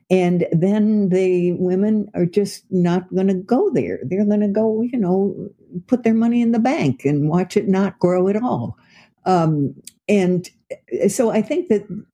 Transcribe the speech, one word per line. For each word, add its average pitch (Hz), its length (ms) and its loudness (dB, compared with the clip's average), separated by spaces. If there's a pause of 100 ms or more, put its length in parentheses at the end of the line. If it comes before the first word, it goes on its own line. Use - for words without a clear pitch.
And 180 440 2
then 208 560 2
the 180 460 0
women 196 600 0
are 175 120 0
just 202 440 -2
not 180 420 0
gonna 190 220 0
go 240 360 0
there. 107 340 -2
They're 185 200 -2
gonna 208 220 2
go, 220 360 0
you 247 160 -4
know, 190 520 -2 (380)
put 247 160 -2
their 226 100 2
money 233 280 2
in 233 100 2
the 233 80 2
bank 247 440 0
and 147 240 0
watch 180 280 0
it 208 100 0
not 190 320 0
grow 180 300 2
at 202 120 0
all. - 360 -4 (500)
Um, 160 480 2 (340)
and 180 500 0 (500)
so 226 220 0
I 220 120 0
think 339 260 -4
that 202 180 0 (280)